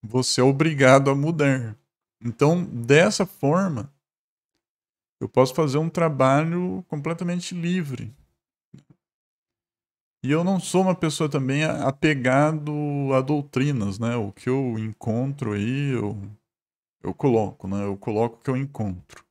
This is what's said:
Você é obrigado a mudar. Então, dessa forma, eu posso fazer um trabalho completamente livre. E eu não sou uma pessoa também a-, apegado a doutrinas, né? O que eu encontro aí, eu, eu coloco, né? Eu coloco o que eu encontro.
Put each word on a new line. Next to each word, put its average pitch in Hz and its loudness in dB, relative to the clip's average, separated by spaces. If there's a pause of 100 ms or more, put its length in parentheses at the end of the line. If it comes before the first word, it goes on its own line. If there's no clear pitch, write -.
Você 123 0
é 127 6
obrigado 139 6
a 139 2
mudar. 139 0 (460)
Então, 147 2
dessa 160 2
forma, 156 -2 (1300)
eu 110 -6
posso 131 2
fazer 147 0
um 160 0
trabalho 165 0
completamente 170 -6
livre. 156 -4 (2000)
E 127 -2
eu 165 2
não 185 0
sou 180 0
uma 185 2
pessoa 156 -2
também 139 -2
a-, 156 -2
apegado 147 0 (420)
a 131 4
doutrinas, 135 -2
né? 117 -2
O 101 -4
que - -8
eu 127 -2
encontro 117 -4
aí, 131 -2
eu, 107 -4 (840)
eu 92 -6
coloco, 110 0
né? 101 -4
Eu 98 -4
coloco 113 -2
o - -20
que - -8
eu 127 -2
encontro. 110 -8